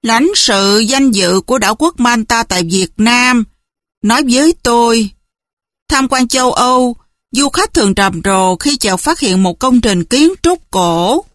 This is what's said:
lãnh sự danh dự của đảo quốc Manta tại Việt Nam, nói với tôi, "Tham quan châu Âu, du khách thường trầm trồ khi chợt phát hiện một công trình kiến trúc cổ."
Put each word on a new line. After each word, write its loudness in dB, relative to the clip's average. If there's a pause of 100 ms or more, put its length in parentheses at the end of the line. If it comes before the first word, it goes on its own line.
lãnh 2
sự 2
danh 2
dự 0
của -2
đảo 0
quốc -2
Manta 0
tại -4
Việt -2
Nam, 2 (580)
nói 0
với 4
tôi, 0 (760)
"Tham -2
quan 0
châu 0
Âu, 0 (360)
du 0
khách -4
thường 2
trầm -2
trồ 0
khi -2
chợt -2
phát -4
hiện 0
một -2
công 2
trình -2
kiến 2 (100)
trúc -2
cổ." 0 (100)